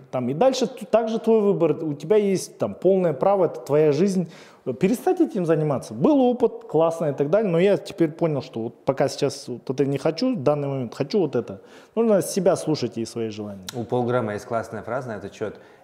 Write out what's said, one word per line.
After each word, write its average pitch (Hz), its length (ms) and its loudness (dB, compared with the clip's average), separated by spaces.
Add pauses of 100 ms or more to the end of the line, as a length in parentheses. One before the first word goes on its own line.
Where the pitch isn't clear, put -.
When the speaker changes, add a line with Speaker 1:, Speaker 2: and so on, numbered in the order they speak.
(100)
Speaker 1:
Там, 127 180 -2
и 139 60 -2
дальше 254 320 2
т-, - 200 -14
также 226 320 0
твой 220 220 4
выбор, 170 320 2 (120)
у 147 100 -4
тебя 165 220 0
есть, 196 420 0
там, 104 160 -2
полное 180 380 2
право, 190 340 2
это - 140 -8
твоя 151 320 4
жизнь. 180 360 2 (520)
Перестать 294 400 2
этим 196 260 0
заниматься. 151 480 0
Был 262 260 4
опыт, 233 480 0
классно 165 380 2
и 143 60 2
так 143 180 -2
далее, 202 200 2
но 165 100 2
я 196 160 6
теперь - 340 -2
понял, 156 320 -2
что - 200 -10
вот 117 220 -10
пока 135 240 2
сейчас - 400 -4
вот 120 220 -8
это 135 140 0
не 139 140 -2
хочу, 240 360 -2
в 151 80 -6
данный 143 260 0
момент 131 260 -4
хочу 147 260 -2
вот 135 160 0
это. 101 240 -4 (340)
Нужно 214 280 4
себя 180 340 2
слушать 123 420 -4
и 113 60 -4
свои 113 240 -6
желания. 101 360 -12 (100)
Speaker 2:
У 120 100 -6
Пол 123 200 0
Грэма 117 300 -2
есть 101 120 -10
классная 110 360 -6
фраза 127 260 -8
на 107 100 -8
этот 95 160 -12
счет: 101 200 -8 (300)